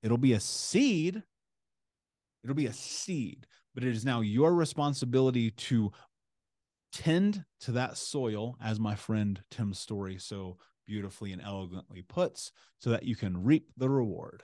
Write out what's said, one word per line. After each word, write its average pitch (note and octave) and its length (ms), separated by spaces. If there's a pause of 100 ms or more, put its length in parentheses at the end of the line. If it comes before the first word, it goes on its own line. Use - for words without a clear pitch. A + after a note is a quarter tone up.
It'll A2+ 160
be B2+ 160
a G#2 60
seed. G3 800 (1200)
It'll C3 140
be D3 100
a A2+ 60
seed, - 720 (280)
but B2 100
it B2+ 100
is A2 100
now B2+ 160
your A#2 340
responsibility C3 960
to A2 420 (1000)
tend F#3 520 (160)
to - 120
that B2 240
soil, A#2 640
as A2 160
my G#2+ 160
friend G#2 560
Tim G#2+ 240
Story F#2+ 440
so F#2 400 (280)
beautifully G2+ 460
and F#2 100
elegantly F#2+ 600
puts, - 500 (260)
so - 120
that A#2 140
you A#2 120
can F#2 260
reap C#3 340
the C3 120
reward. A2+ 560